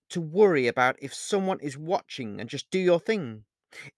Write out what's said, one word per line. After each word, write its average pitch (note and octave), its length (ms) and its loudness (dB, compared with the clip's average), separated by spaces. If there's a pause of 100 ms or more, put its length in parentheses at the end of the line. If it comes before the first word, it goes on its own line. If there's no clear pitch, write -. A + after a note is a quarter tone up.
(120)
to F3 100 -4
worry D#3+ 440 4
about B2+ 360 2
if C3+ 120 -10
someone F#3+ 460 -2
is C#3 180 -8
watching C#3 640 -6
and A2+ 100 -10
just - 220 -10
do F#3 80 0
your F3 220 4
thing, C3 420 -4 (540)